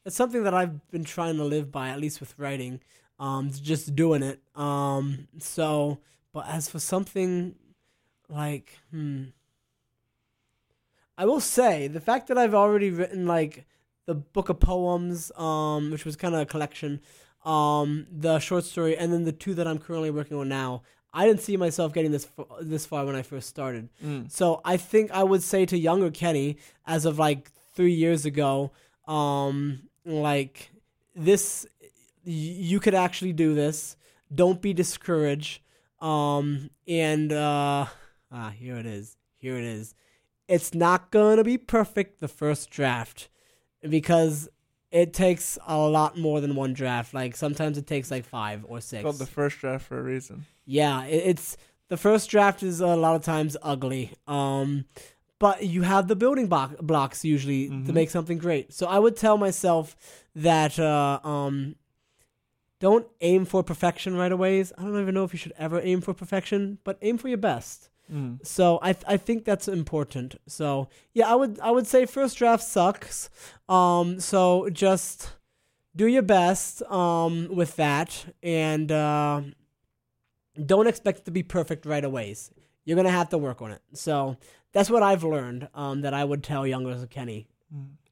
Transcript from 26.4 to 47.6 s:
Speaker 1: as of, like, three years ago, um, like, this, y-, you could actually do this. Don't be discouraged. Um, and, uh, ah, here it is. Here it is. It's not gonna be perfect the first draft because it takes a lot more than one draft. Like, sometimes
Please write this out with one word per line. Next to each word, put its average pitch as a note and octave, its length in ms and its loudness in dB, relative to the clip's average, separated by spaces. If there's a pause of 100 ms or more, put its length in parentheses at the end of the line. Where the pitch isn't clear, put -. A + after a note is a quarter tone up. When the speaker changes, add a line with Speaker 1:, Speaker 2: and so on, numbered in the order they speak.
Speaker 1:
as D#3+ 200 0
of, D3+ 120 2
like, D3+ 340 0 (220)
three F3+ 200 4
years D#3+ 320 2
ago, C#3 460 0 (360)
um, C#3 840 -2 (160)
like, D3 640 -4 (440)
this, F#3 500 0 (160)
y-, - 80 -20 (440)
you F3 460 -2
could G#3 160 4
actually F3+ 380 0
do D#3 220 4
this. D3+ 400 -2 (380)
Don't F3+ 280 4
be G3 120 -2
discouraged. D3+ 880 -2 (400)
Um, D3 680 0 (180)
and, D#3 440 0
uh, C#3+ 540 0 (460)
ah, A#2+ 200 -10
here A#2+ 240 -12
it A#2 100 -10
is. G#2+ 320 -12 (200)
Here C3 200 -8
it A#2+ 60 -6
is. A2 320 -10 (520)
It's F3 280 2
not F3 360 2
gonna G#3+ 320 8
be B3 140 2
perfect G#3+ 600 -2
the D3+ 80 -8
first D3+ 420 -4
draft A#2+ 600 -4 (580)
because D#3+ 600 2 (420)
it E3+ 220 4
takes F3+ 440 0 (100)
a D#3 100 0
lot D#3 400 2
more D3+ 240 0
than C#3+ 140 -2
one C3+ 180 -2
draft. B2 400 -4
Like, B2+ 240 -6
sometimes D3 400 -4